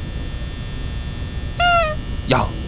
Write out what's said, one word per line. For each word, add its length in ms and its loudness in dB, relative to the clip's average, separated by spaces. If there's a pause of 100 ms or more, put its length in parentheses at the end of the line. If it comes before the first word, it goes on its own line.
(2250)
야, 180 4 (180)